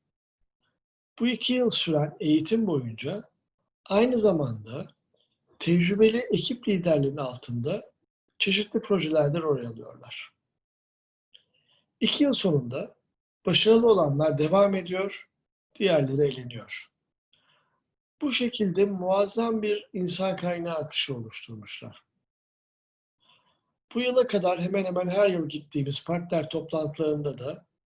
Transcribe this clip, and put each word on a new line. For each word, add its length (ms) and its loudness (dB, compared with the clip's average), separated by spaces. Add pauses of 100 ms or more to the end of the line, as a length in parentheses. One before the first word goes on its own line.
(1200)
Bu 100 2
iki 240 -2
yıl 180 2
süren 500 -2
eğitim 460 2
boyunca 640 -6 (580)
aynı 300 4
zamanda 680 0 (720)
tecrübeli 600 4
ekip 500 -4
liderlerinin 480 2
altında 760 -6 (480)
çeşitli 440 -2
projelerde 560 0
rol 260 0
alıyorlar. 680 -16 (1700)
İki 240 2
yıl 80 4
sonunda 640 -2 (500)
başarılı 420 6
olanlar 500 4
devam 360 4
ediyor, 540 -6 (460)
diğerleri 580 2
eleniyor. 580 -14 (1300)
Bu 120 -2
şekilde 520 0
muazzam 800 0
bir 300 -2
insan 440 -2
kaynağı 400 -4
akışı 400 -4
oluşturmuşlar. 840 -14 (1900)
Bu 60 -2
yıla 260 2
kadar 360 0
hemen 220 0
hemen 240 -2
her 200 4
yıl 200 0
gittiğimiz 560 -6
partner 460 -2
toplantılarında 880 -4
da 280 -10 (240)